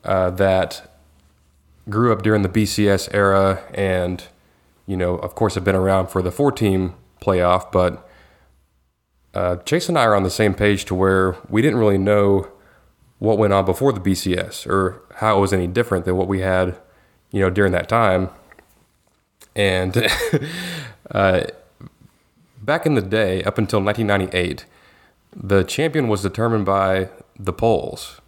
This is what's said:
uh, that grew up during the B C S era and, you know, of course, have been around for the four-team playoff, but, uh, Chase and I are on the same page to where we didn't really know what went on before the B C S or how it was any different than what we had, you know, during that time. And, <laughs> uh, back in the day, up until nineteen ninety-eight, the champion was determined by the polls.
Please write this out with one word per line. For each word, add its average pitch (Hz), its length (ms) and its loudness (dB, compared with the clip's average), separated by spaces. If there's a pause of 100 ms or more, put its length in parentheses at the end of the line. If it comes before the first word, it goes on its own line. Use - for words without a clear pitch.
uh, 95 280 0
that 92 600 0 (960)
grew 113 240 0
up 101 120 -2
during 107 180 4
the 95 80 0
B 104 160 2
C 101 240 0
S 95 240 0
era 98 480 2 (100)
and, 92 520 -2 (640)
you 95 100 -4
know, 90 200 -2
of - 180 -10
course, 107 180 0
have 90 100 -4
been 95 120 2
around 95 320 2
for 92 160 -2
the 90 80 -2
four-team 95 640 0 (260)
playoff, 90 500 0
but, 90 380 0 (1300)
uh, 90 220 -2
Chase 170 300 -4
and 170 120 0
I 127 60 4
are 107 100 4
on 98 80 2
the 92 80 0
same 104 240 0
page 104 300 0
to 92 100 -4
where 95 420 2 (100)
we 107 140 0
didn't 139 160 2
really 104 220 2
know 101 480 2 (720)
what 104 180 2
went 104 160 2
on 98 120 2
before 123 280 0
the 101 60 -6
B 92 160 0
C 90 200 -2
S - 300 -8
or 92 380 -2 (140)
how 107 200 0
it - 20 2
was 98 140 2
any 90 140 0
different 92 380 -2
than 90 120 0
what 92 100 -2
we 98 120 -2
had, 92 360 0 (540)
you 98 120 -2
know, 95 100 2
during 98 220 2
that 87 140 -4
time. 95 420 2 (1300)
And, 95 540 0 (520)
<laughs> 160 500 -14
uh, 95 320 2 (1160)
back 151 260 -2
in 151 80 2
the 107 60 2
day, 95 420 0
up 104 160 -2
until 107 200 0
nineteen 104 280 -2
ninety-eight, 92 580 -2 (680)
the 98 280 2
champion 147 440 -2
was 101 160 0
determined 110 420 0
by 95 440 0 (280)
the 95 160 -6
polls. - 760 -2